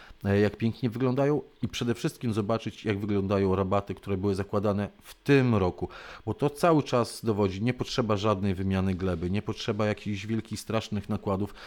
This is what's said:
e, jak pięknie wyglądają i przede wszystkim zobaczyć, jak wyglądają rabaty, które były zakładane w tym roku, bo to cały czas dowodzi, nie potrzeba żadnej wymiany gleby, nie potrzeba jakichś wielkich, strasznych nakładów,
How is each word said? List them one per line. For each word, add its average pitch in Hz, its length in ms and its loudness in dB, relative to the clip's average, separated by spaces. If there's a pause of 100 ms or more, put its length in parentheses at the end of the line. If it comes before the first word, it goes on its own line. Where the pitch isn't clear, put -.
(260)
e, 101 140 4
jak 104 180 2
pięknie 113 320 0
wyglądają 131 520 0 (200)
i 120 60 -2
przede 120 260 -2
wszystkim 120 400 -4
zobaczyć, 110 520 -2
jak 104 140 0
wyglądają 98 560 2
rabaty, 95 400 0
które 101 220 -4
były 98 180 0
zakładane 101 540 -2 (140)
w - 120 -20
tym 127 400 4
roku, 90 340 2 (360)
bo 110 80 -4
to 143 160 0
cały 156 340 4
czas 120 420 -2
dowodzi, 101 380 2
nie 123 100 2
potrzeba 110 440 0
żadnej 101 380 0
wymiany 95 380 2
gleby, 90 380 -2
nie 104 100 0
potrzeba 107 440 -2
jakichś 104 400 -4
wielkich, 110 340 -4
strasznych 107 500 -4
nakładów, 101 440 -2 (140)